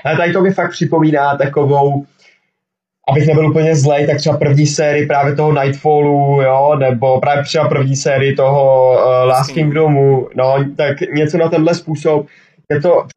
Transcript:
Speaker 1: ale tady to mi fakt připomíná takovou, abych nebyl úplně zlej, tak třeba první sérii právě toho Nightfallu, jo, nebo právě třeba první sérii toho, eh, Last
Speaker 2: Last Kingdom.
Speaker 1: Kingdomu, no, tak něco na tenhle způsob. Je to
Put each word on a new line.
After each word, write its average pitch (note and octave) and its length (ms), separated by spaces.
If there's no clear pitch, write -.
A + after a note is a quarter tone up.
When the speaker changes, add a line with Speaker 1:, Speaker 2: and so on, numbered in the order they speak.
Speaker 1:
ale D3+ 120
tady E3+ 160
to F#3+ 80
mi F#3 100
fakt F3+ 200
připomíná D3 680
takovou, C#3 680
abych C#3+ 180
nebyl D#3 220
úplně D#3+ 260
zlej, D3 320
tak D3 100
třeba C#3+ 200
první D3 300
sérii D3 380
právě C#3+ 300
toho D3+ 160
Nightfallu, C#3+ 800
jo, C3+ 380
nebo C3 400
právě C#3+ 240
třeba D3+ 260
první C3+ 260
sérii C3+ 400
toho, C3+ 640
eh, - 40
Last - 20
Speaker 2:
Last C3 260
Kingdom. D#3 100
Speaker 1:
Kingdomu, C#3 420
no, C3 200
tak C#3+ 180
něco D3+ 240
na E3 120
tenhle E3 260
způsob. D3+ 520
Je D3 100
to F3 240